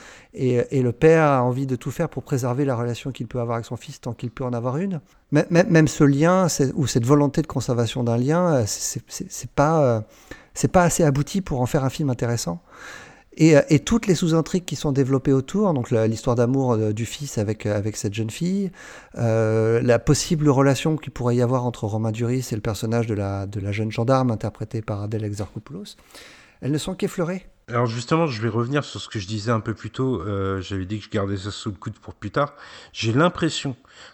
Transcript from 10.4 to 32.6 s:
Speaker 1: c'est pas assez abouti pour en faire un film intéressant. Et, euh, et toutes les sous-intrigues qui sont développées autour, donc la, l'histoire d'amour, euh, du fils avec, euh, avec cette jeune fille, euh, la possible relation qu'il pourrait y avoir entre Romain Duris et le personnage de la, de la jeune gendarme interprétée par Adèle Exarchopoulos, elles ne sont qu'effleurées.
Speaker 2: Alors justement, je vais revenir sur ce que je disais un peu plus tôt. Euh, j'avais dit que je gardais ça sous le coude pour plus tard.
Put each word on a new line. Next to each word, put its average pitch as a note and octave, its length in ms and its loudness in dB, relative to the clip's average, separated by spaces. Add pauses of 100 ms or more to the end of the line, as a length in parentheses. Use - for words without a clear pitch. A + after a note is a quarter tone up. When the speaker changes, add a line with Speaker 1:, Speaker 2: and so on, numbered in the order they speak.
Speaker 1:
c'est - 180 -2
pas - 120 6
assez F3 200 2
abouti D3 380 0
pour C#3+ 180 -4
en B2 60 0
faire C3+ 180 0
un C3+ 60 2
film C#3+ 220 -2
intéressant. B2 500 -4 (760)
Et, D#3+ 180 8
euh, C#3 140 8
et D3+ 100 6
toutes - 280 0
les F3+ 80 4
sous-intrigues E3 500 0
qui D3 100 -8
sont D3 160 -2
développées C3+ 400 2
autour, G3 420 2
donc B2 180 -2
la, A2+ 160 4
l'histoire A2+ 280 0
d'amour, B2 380 2
euh, G#2+ 180 2
du A2 140 -4
fils - 320 -10
avec, G#2+ 280 -2
euh, G#2 120 0
avec G#2 180 -4
cette G2+ 180 -4
jeune A2 180 -4
fille, F#3+ 400 -2 (460)
euh, A2+ 640 2
la A#2+ 180 4
possible D3+ 500 2
relation C#3 480 4
qu'il - 160 -10
pourrait A#2+ 220 0
y B2 60 2
avoir B2 240 0
entre A#2+ 200 -6
Romain A2 260 -2
Duris A#2+ 400 -4
et B2 40 -4
le G#2 60 -6
personnage A2+ 460 -2
de A#2 60 -2
la, G2 320 -4
de G2+ 140 -8
la G2 120 -4
jeune A2 200 -2
gendarme B2+ 400 2
interprétée A2 500 -6
par G#2 220 -6
Adèle G#2+ 200 -4
Exarchopoulos, G#2+ 720 -10 (680)
elles B2+ 100 -4
ne D3+ 80 0
sont F#3 160 -8
qu'effleurées. F3+ 520 -4 (220)
Speaker 2:
Alors A#2+ 160 0
justement, B2 420 0
je A2+ 140 -6
vais A#2 80 0
revenir A#2+ 340 -2
sur - 160 -12
ce - 100 -12
que A2+ 100 -6
je F2+ 80 -8
disais G#2+ 240 -4
un A2+ 80 2
peu A2 140 -4
plus G#2+ 180 -12
tôt. B2+ 300 -2
Euh, G2 400 -2
j'avais F#2 240 -6
dit G#2 140 -6
que G2 60 -16
je - 40 -20
gardais G2+ 280 -2
ça G2 140 -8
sous - 180 -8
le G2 60 -8
coude - 240 -12
pour - 160 -16
plus G2+ 160 -10
tard. C#3+ 220 -2 (400)